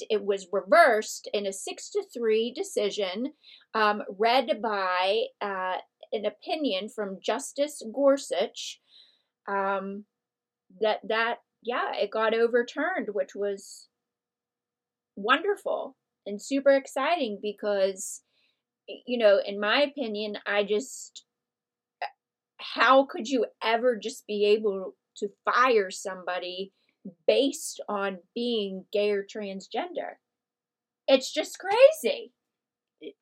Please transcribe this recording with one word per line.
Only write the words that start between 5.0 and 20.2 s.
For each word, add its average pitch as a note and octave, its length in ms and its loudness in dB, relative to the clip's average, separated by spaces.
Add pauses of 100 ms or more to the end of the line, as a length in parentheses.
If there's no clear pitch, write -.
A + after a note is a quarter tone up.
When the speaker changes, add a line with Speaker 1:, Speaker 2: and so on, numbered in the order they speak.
Speaker 1:
uh, F#3 360 -4 (340)
an G#3+ 140 -4
opinion C4+ 640 -2
from G3 320 -8
Justice A#3 640 -4 (100)
Gorsuch, C4+ 840 0 (640)
um, G3 600 -2 (760)
that, G#3+ 260 0
that, A3+ 280 0 (260)
yeah, C#4+ 320 -4
it G#3 160 -2
got A3 240 0
overturned, A#3+ 800 0
which G3 240 -4
was G3+ 540 -8 (1300)
wonderful C#4 800 -2 (300)
and G3+ 160 -8
super C#4 300 2
exciting C#4 720 0
because, G3+ 800 -2 (640)
y-, C3+ 160 -14
you A#3+ 140 -2
know, G3+ 260 8
in G3+ 140 -6
my A3 240 2
opinion, G#3+ 540 -4 (100)